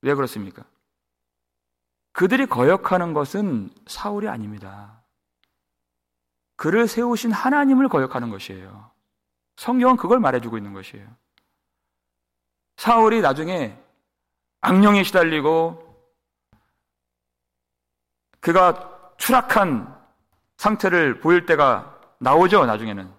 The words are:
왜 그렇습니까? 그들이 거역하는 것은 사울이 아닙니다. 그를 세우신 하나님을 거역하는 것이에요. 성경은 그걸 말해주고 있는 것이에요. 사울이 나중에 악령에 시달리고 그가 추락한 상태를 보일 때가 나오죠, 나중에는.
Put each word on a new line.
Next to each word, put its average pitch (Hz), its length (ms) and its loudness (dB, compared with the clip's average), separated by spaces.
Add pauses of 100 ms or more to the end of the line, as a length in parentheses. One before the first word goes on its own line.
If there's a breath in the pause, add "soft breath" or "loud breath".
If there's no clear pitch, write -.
왜 139 120 0
그렇습니까? 113 500 -8 (1500)
그들이 254 340 0
거역하는 175 640 0
것은 147 580 -6 (160)
사울이 104 420 -10
아닙니다. 104 760 -16 (1500)
그를 208 320 0
세우신 233 440 -4
하나님을 269 560 2
거역하는 127 420 -4
것이에요. 98 600 -18 (680)
성경은 247 400 2
그걸 240 240 2
말해주고 123 360 -2
있는 101 160 -12
것이에요. 101 420 -20 (1600)
사울이 226 440 2
나중에 151 600 -4 (800)
악령에 196 420 4
시달리고 165 840 0 (2500)
그가 - 800 0
추락한 202 720 0 (640)
상태를 175 640 0
보일 175 260 2
때가 139 540 0 (180)
나오죠, 165 480 4
나중에는. 107 520 -6